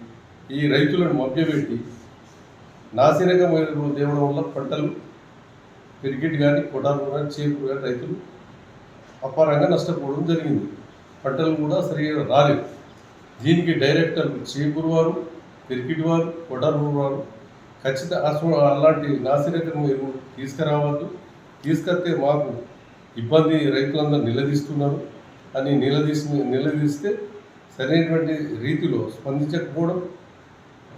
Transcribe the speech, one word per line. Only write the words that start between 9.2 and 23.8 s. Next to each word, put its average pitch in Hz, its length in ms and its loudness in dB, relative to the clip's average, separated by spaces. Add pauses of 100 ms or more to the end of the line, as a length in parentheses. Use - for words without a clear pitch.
అపారంగా 151 440 4
నష్టపోవడం 151 580 -2
జరిగింది. 156 380 0 (600)
పంటలు 160 300 0
కూడా 156 340 0
సరిగా 151 380 -2
రాలేదు. 143 380 4 (760)
దీనికి 165 320 4
డైరెక్టర్లు 147 640 2
చేకూరు 147 520 -2
వారు, 165 380 2 (440)
పెరిగిటి 135 320 -4
వారు, 165 320 0 (140)
కొడాలు 147 280 0
వారు 143 500 -2 (580)
ఖచ్చిత-, 135 300 -4
అసలు 151 400 0
అలాంటి 143 680 4
నాసిరకం 147 640 0
ఎరువులు 131 520 -4
తీసుకురావద్దు, 147 760 -2 (540)
తీసుకొస్తే 165 500 0
మాకు 139 420 0 (640)
ఇబ్బంది, 151 520 4
రైతులందరూ 147 520 2